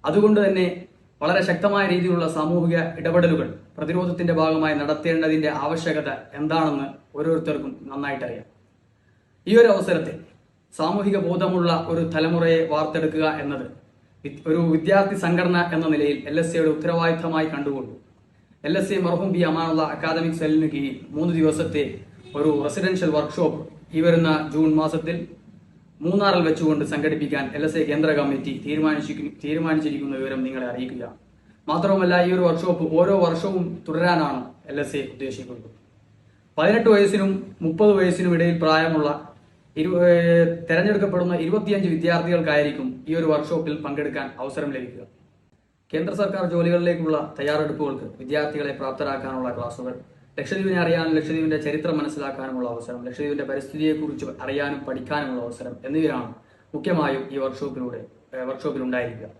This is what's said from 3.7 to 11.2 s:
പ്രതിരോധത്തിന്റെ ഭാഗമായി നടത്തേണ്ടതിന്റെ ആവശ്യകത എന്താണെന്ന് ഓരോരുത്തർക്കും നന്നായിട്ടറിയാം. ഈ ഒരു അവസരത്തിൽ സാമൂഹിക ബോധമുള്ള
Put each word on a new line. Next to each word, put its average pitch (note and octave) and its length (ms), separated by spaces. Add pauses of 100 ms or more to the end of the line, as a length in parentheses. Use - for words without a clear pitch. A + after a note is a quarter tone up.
പ്രതിരോധത്തിന്റെ E3+ 560
ഭാഗമായി D#3+ 420
നടത്തേണ്ടതിന്റെ D#3 760
ആവശ്യകത D3+ 600
എന്താണെന്ന് C#3+ 1080
ഓരോരുത്തർക്കും D3 760
നന്നായിട്ടറിയാം. C#3+ 520 (1040)
ഈ G#3+ 100
ഒരു A#3 100
അവസരത്തിൽ F#3 520 (560)
സാമൂഹിക G3 420
ബോധമുള്ള F3 680